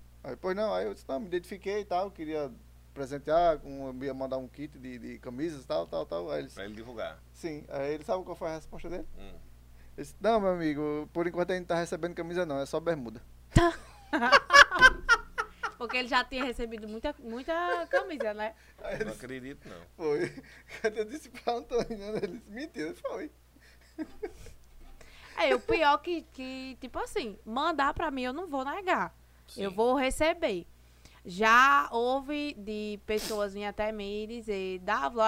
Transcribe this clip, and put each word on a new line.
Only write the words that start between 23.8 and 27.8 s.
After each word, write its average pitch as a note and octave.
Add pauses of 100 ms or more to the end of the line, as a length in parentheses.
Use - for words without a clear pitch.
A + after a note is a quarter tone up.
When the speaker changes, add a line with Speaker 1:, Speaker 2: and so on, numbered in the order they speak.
Speaker 1:
<laughs> D#4 (1300)
Speaker 3:
É, C#4
o B3
pior D#4
que, E4+ (100)
que, C4
tipo B3+
assim, E4+
mandar C#4+